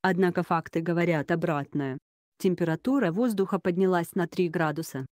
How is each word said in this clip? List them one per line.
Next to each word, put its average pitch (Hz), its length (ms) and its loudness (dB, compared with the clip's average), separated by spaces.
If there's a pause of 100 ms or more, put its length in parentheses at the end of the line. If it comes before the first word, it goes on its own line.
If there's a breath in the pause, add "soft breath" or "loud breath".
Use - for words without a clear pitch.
Однако 180 420 2
факты 165 380 -2
говорят 165 480 0
обратное. 147 680 -2 (420)
Температура 180 720 0
воздуха 196 480 0
поднялась 185 560 0
на 175 120 0
три 180 200 0
градуса. 156 640 -4